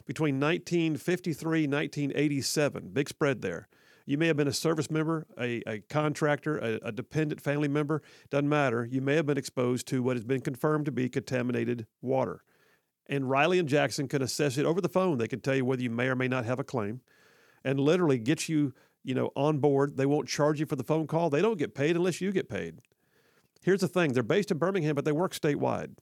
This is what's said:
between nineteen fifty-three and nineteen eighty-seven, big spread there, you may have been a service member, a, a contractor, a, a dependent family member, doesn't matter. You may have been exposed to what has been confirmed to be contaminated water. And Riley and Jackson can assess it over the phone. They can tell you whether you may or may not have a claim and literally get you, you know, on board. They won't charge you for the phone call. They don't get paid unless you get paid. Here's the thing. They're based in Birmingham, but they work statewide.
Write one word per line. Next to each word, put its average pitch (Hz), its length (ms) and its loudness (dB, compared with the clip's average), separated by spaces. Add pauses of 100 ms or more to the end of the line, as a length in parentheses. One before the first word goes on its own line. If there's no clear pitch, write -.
between 143 340 -2
nineteen 165 580 0
fifty-three 165 680 -2
and 139 80 0
nineteen 143 420 -2
eighty-seven, 139 760 0
big 131 180 -2
spread 139 340 0
there, - 280 -6 (360)
you 139 140 0
may 165 80 2
have 156 100 2
been 143 120 2
a 127 40 0
service 160 380 0
member, 156 340 0 (140)
a, 120 280 -4
a 110 120 -6 (100)
contractor, 151 680 0
a, 113 300 -4
a - 20 -4
dependent 147 500 -4
family 147 280 0
member, 147 320 0 (280)
doesn't 143 200 0
matter. 131 360 2
You 127 160 -2
may 139 140 2
have 160 100 2
been 143 120 0
exposed 127 500 -2
to 127 160 0
what 127 140 2
has 107 80 -8
been 127 160 0
confirmed 151 440 0
to 151 60 -2
be 123 180 0
contaminated 120 760 -2 (140)
water. 131 420 -2 (640)
And 139 220 -2
Riley 160 300 4
and 156 100 0
Jackson 143 380 2
can 135 160 0
assess 139 340 -2
it 139 80 2
over 165 160 2
the 170 80 -2
phone. 185 300 2
They 110 80 0
can 120 120 -6
tell 135 160 0
you 135 80 2
whether 127 200 0
you 120 80 -2
may 120 160 0
or 131 80 0
may 127 120 0
not 127 180 -2
have 127 140 -2
a 139 40 -6
claim 113 380 -4 (640)
and 135 160 0
literally 151 380 4
get 139 320 0
you, 147 240 2 (300)
you 127 100 -4
know, 123 220 0
on 147 240 2
board. 143 360 4
They 135 120 2
won't 143 200 0
charge 151 320 2
you 156 60 -2
for 151 100 -4
the 127 80 -4
phone 160 220 0
call. 160 240 0
They 143 140 2
don't 220 160 0
get - 160 -4
paid 156 200 2
unless 175 240 0
you 190 120 -2
get - 180 -2
paid. 87 300 -8 (840)
Here's 190 200 2
the 185 60 2
thing. 160 260 2
They're 123 100 2
based 160 260 0
in 175 80 0
Birmingham, 165 380 0
but 139 100 -2
they 156 60 2
work 170 240 0
statewide. 120 680 -2